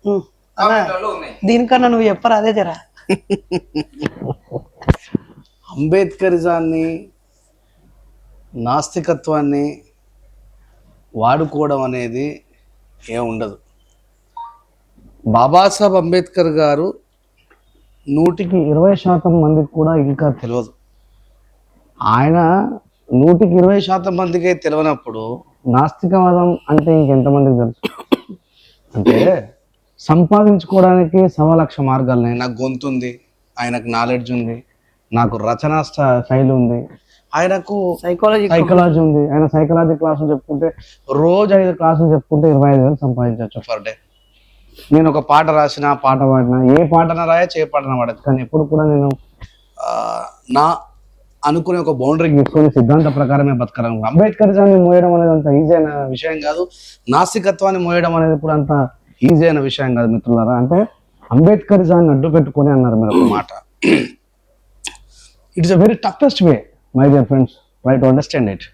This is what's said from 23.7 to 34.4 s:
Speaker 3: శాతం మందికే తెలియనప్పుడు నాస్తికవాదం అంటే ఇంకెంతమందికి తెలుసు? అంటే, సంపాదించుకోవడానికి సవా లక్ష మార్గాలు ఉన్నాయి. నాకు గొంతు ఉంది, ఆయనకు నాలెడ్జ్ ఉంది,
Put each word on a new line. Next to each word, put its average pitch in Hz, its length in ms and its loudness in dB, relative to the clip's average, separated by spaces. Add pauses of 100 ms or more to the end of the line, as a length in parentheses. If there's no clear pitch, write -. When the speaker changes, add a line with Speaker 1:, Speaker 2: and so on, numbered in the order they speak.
Speaker 3:
శాతం 185 360 -4
మందికే 180 360 -2
తెలియనప్పుడు 139 880 -6 (240)
నాస్తికవాదం 175 920 0 (120)
అంటే 151 220 2 (100)
ఇంకెంతమందికి 135 560 2
తెలుసు? - 480 -6 (880)
అంటే, 123 580 0 (460)
సంపాదించుకోవడానికి 185 1300 2
సవా 156 260 2
లక్ష 160 240 -2
మార్గాలు 131 400 0
ఉన్నాయి. 120 200 -2
నాకు 127 120 -4
గొంతు 131 360 -8
ఉంది, 123 320 -8 (400)
ఆయనకు 120 280 -8
నాలెడ్జ్ 120 440 -4
ఉంది, 117 320 -6 (500)